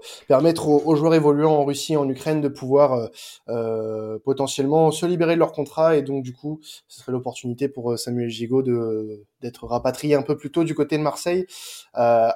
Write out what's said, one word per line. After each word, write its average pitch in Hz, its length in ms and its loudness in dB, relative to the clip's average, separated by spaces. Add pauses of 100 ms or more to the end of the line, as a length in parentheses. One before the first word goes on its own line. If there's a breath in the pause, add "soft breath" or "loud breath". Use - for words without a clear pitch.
(300 loud breath)
permettre 156 400 4
aux, 147 160 6
aux 156 100 4
joueurs 160 200 4
évoluant 151 360 4
en 147 140 2
Russie 143 280 -4
et 156 40 2
en 143 100 0
Ukraine 151 320 -2
de 147 80 0
pouvoir, 135 460 2
euh, 117 140 -2 (420 loud breath)
euh, 110 760 -6
potentiellement 139 680 2
se 156 140 -4
libérer 165 300 2
de 165 40 2
leur 156 120 2
contrat, 160 460 0
et 143 40 2
donc, 135 220 -4
du 127 80 -10
coup, 151 300 -10 (260 loud breath)
ce - 140 -20
serait 127 100 -10
l'opportunité 127 560 -6
pour, 123 240 -6
euh, 117 60 -4
Samuel 120 320 -6
Gigot 117 340 -2
de, 110 640 -4 (160)
d'être 120 260 -12
rapatrié 127 480 0
un 139 80 2
peu 143 140 -4
plus 143 120 -12
tôt 165 140 0
du 156 120 -2
côté 151 220 0
de 151 60 -2
Marseille, 175 420 -2 (520 loud breath)
euh, 117 380 4